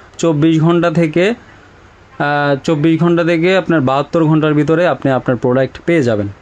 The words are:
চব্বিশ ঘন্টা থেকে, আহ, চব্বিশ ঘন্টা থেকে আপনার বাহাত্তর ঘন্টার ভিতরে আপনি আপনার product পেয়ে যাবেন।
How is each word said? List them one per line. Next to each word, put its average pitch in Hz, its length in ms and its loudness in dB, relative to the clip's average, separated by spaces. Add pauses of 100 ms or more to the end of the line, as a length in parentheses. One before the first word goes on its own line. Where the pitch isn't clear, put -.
(180)
চব্বিশ 160 420 0
ঘন্টা 170 300 2
থেকে, 170 400 0
আহ, - 920 -12 (400)
চব্বিশ 160 360 0
ঘন্টা 170 240 2
থেকে 170 320 0
আপনার 170 240 0
বাহাত্তর 139 440 0
ঘন্টার 156 300 2
ভিতরে 160 320 0
আপনি 139 240 -2
আপনার 127 260 -2
product 127 500 -2
পেয়ে 170 160 2
যাবেন। 107 260 0 (140)